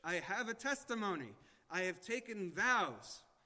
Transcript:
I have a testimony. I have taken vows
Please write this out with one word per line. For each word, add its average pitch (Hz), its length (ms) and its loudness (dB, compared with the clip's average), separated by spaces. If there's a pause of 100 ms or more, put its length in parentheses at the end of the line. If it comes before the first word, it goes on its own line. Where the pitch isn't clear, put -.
I 170 120 0
have 202 320 0
a 226 60 0
testimony. 214 840 -2 (340)
I 180 120 0
have 185 180 0
taken 226 520 -2
vows 185 720 2 (220)